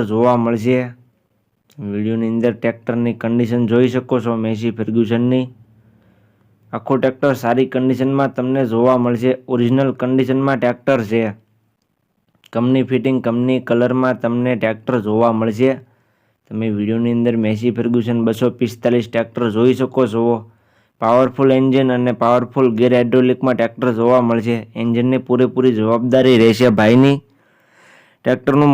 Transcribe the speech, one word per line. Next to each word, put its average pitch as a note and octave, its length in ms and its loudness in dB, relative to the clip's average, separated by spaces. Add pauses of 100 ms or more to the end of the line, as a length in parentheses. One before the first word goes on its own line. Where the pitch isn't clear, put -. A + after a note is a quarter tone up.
જોવા A#2+ 280 2
મળશે. A#2 400 0 (1000)
વીડિયોની A2 560 -4
અંદર A#2 220 -2
ટ્રેક્ટરની A#2 640 -4
કન્ડિશન A#2+ 500 -2
જોઈ B2 220 2
શકો B2+ 260 -2
છો A#2 140 -2 (120)
મેસી A2 320 -4
ફર્ગ્યુસનની. A#2 680 -2 (1300)
આખો - 240 -4
ટ્રેક્ટર C3 380 0
સારી B2 380 0
કન્ડિશનમાં C3 600 0
તમને C3 300 -2
જોવા A#2+ 320 2
મળશે. A#2+ 340 0 (160)
ઓરિજિનલ B2+ 460 0
કન્ડિશનમાં C3 640 -2
ટ્રેક્ટર B2 400 0 (100)
છે. A2+ 140 0 (1300)
કંપની B2+ 380 0
ફિટિંગ, C3 360 0
કંપની B2 420 -2
કલરમાં B2 540 0
તમને B2 340 -2
ટ્રેક્ટર A2 400 -4 (120)
જોવા A2+ 260 2
મળશે. A2+ 380 0 (800)
તમે A2 240 -6
વીડિયોની A2+ 420 -2
અંદર A#2 200 0
મેસી A2 400 -2
ફર્ગ્યુસન A#2 480 -2
બસો A2+ 260 0
પિસ્તાલીસ A#2+ 580 -2
ટ્રેક્ટર A#2 340 -4 (120)
જોઈ A#2+ 240 4
શકો C3 280 0
છો. A2+ 160 -2 (800)
પાવરફુલ C3 500 2
એન્જિન C3 400 2
અને B2 220 0
પાવરફુલ B2 540 2 (100)
ગિયર A#2+ 200 2
હાઇડ્રોલિકમાં B2 580 0
ટ્રેક્ટર A#2 340 -2 (100)
જોવા B2 220 4
મળશે. A#2 360 -2 (180)
એન્જિનની A#2+ 520 -2
પૂરેપૂરી B2+ 500 0
જવાબદારી A#2+ 640 2
રહેશે A2+ 280 4
ભાઈની. B2+ 500 4 (1040)
ટ્રેક્ટરનું C#3 480 2